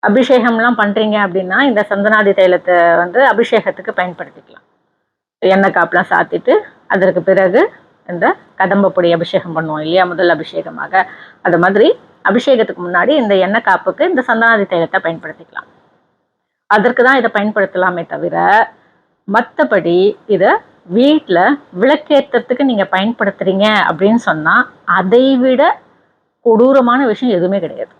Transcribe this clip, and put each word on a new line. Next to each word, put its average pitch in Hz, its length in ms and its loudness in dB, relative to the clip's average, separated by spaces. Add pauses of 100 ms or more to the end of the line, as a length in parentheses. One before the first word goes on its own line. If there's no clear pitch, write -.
அபிஷேகம்லாம் 240 720 2
பண்றீங்க 214 380 -2
அப்படின்னா, 190 440 -2
இந்த 214 280 0
சந்தனாதி 208 440 0
தைலத்தை 180 640 2
வந்து 175 240 0 (120)
அபிஷேகத்துக்கு 208 640 -2
பயன்படுத்திக்கலாம். - 720 -10 (720)
எண்ணெய் 190 320 2
காப்புலாம் 175 400 -2
சாத்திட்டு, 175 480 0 (280)
அதற்கு 185 360 0
பிறகு 190 500 2 (360)
இந்த 190 280 -2 (200)
கதம்ப 190 340 0
பொடி 175 220 0
அபிஷேகம் 170 440 -4
பண்ணுவோம் 160 240 -6
இல்லையா, 170 240 0
முதல் 175 320 0
அபிஷேகமாக, 160 680 -6 (380)
அது 175 160 0
மாதிரி 202 400 2 (260)
அபிஷேகத்துக்கு 220 640 0
முன்னாடி 175 220 -2
இந்த 247 260 0
எண்ணெய் 190 300 0
காப்புக்கு 196 440 -2
இந்த 277 180 -2
சந்தனாதி 226 400 0
தைலத்தை 170 340 -2
பயன்படுத்திக்கலாம். 160 680 -12 (960)
அதற்கு 233 380 2
தான் 269 120 4
இதை 240 140 0
பயன்படுத்தலாமே 185 760 -2
தவிர, 165 600 0 (640)
மத்தபடி 202 840 0 (100)
இதை 202 240 2 (320)
வீட்ல 226 720 0 (260)
விளக்கேத்தறதுக்கு 277 840 0
நீங்க 220 280 0
பயன்படுத்துறீங்க 196 760 -2 (220)
அப்படின்னு 190 260 0
சொன்னா, 185 540 0 (160)
அதை 214 520 2
விட 262 440 0 (600)
கொடூரமான 247 680 2
விஷயம் 220 300 -2
எதுவுமே 185 240 -2
கிடையாது. - 400 -10